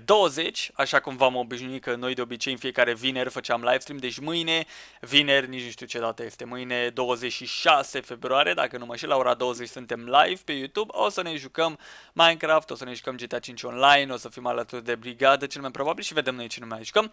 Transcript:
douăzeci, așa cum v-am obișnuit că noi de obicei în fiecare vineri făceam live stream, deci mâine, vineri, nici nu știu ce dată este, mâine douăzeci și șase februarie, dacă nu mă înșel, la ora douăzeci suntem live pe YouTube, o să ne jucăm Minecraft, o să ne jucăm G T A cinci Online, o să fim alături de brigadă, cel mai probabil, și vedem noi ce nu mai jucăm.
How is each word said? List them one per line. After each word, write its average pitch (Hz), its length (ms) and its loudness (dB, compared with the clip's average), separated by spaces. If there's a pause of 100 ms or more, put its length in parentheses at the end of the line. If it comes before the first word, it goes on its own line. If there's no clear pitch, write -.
douăzeci, 170 680 4
așa 139 260 2
cum 131 160 -2
v-am 127 200 6
obișnuit 123 480 -6
că 123 120 -2
noi 127 180 -4
de 123 80 -4
obicei 120 300 -4
în 127 60 -4
fiecare 123 360 2
vineri 127 360 -2
făceam 120 320 -2
live 123 180 4
stream, 143 200 -8
deci 127 200 -6
mâine, 165 460 -2 (360)
vineri, 139 480 4
nici 127 140 -8
nu 120 60 -10
știu 120 160 -14
ce 120 140 -8
dată 117 240 -4
este, 117 220 -12
mâine 123 440 -4
douăzeci 123 420 -2
și 127 140 -10
șase 143 540 2
februarie, 131 540 0
dacă 131 240 -2
nu 120 80 -10
mă 117 60 -12
înșel, 120 180 -8
la 147 60 4
ora 123 180 4
douăzeci 120 360 -2
suntem 117 400 -8
live 170 360 2
pe 156 60 -6
YouTube, 147 440 -6
o - 140 0
să 190 120 -4
ne 170 140 -6
jucăm 147 440 -4 (340)
Minecraft, 160 560 4
o 147 60 -8
să 127 80 -12
ne 123 100 -10
jucăm 127 220 -8
G 120 120 -10
T - 60 -8
A 123 60 -4
cinci 117 240 -12
Online, 135 500 4
o 123 40 -6
să 117 120 -12
fim 123 160 -16
alături 120 380 -6
de 120 120 -2
brigadă, 131 500 2
cel 143 160 -10
mai 135 100 -8
probabil, 143 320 -4
și - 100 -8
vedem 131 220 -2
noi 120 120 -10
ce 113 120 -10
nu 120 60 -14
mai 113 180 -12
jucăm. 214 300 0